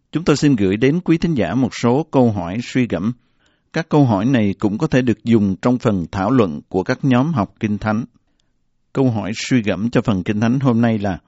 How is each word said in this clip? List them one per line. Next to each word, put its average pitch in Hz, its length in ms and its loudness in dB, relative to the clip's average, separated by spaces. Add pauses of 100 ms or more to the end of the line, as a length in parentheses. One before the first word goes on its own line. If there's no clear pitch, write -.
(120)
chúng - 120 -4
tôi 147 140 2
xin 143 180 2
gửi 98 220 2
đến 135 220 2
quý 165 180 2
thính 175 160 0
giả 101 220 -2
một 123 140 0 (120)
số 127 300 0
câu 123 200 4
hỏi 92 320 -6
suy 127 240 -2
gẫm. 98 260 -4 (600)
Các - 160 -6
câu 147 160 4
hỏi 107 200 2
này 110 340 0
cũng 104 180 0
có 151 100 -2
thể 131 140 2
được 120 220 -2
dùng 101 380 2
trong 123 180 0
phần 98 320 -2
thảo 101 200 -2
luận 98 380 0
của 92 140 -2
các 127 180 -4
nhóm 135 320 2
học 107 260 -2
Kinh 104 180 -2
Thánh. 107 280 -4 (880)
Câu 131 180 2
hỏi 101 240 -4
suy 127 260 0
gẫm 101 280 -2
cho 123 120 0
phần 95 220 0
Kinh 104 160 -2
Thánh 117 200 0
hôm 123 220 2
nay 117 160 2
là: 98 300 -4